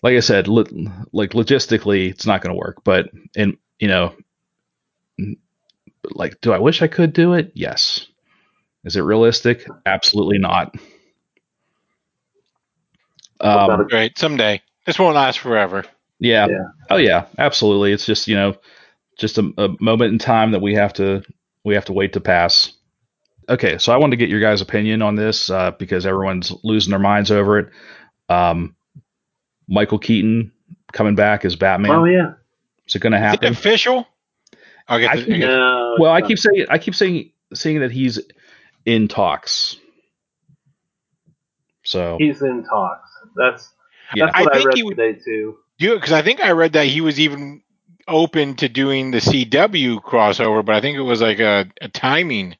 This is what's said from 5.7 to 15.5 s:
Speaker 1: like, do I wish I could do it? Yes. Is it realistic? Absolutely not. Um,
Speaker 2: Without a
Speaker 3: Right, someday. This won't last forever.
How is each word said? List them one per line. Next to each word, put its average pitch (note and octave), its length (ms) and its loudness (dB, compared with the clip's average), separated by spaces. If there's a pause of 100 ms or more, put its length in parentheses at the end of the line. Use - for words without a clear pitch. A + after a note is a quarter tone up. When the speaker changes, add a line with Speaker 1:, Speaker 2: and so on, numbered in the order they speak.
Speaker 1:
like, - 300 -8
do - 120 0
I F#2 60 0
wish C#3+ 220 0
I D#3+ 60 0
could E3 260 0
do F3 200 2
it? D#3+ 200 -2
Yes. - 540 -6 (800)
Is F#2 100 -8
it G2 60 0
realistic? A2+ 680 2 (200)
Absolutely G2 500 0
not. F2 360 -2 (2750)
Um, G#2 260 4
Speaker 2:
Without G2+ 140 2
a - 20 2 (120)
Speaker 3:
Right, A2 220 0
someday. A#2 440 0 (240)
This F3 140 -4
won't E3+ 160 4
last C3+ 240 2
forever. G2 460 -2 (340)